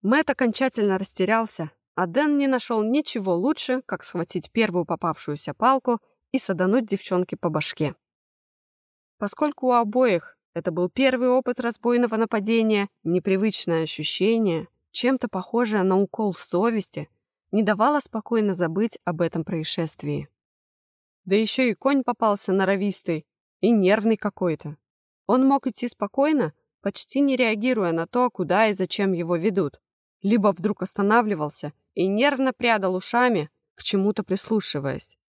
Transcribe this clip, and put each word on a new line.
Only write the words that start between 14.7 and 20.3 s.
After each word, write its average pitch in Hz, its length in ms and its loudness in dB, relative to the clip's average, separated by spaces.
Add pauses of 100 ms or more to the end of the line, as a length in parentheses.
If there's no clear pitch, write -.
чем-то 247 360 0
похожее 214 560 0
на 190 160 4
укол 202 340 -2
совести, 196 760 -4 (420)
не 214 120 2
давало 220 360 2
спокойно 214 540 -2
забыть 180 500 -2
об 170 180 -4
этом 165 220 -2
происшествии. 156 880 -4 (960)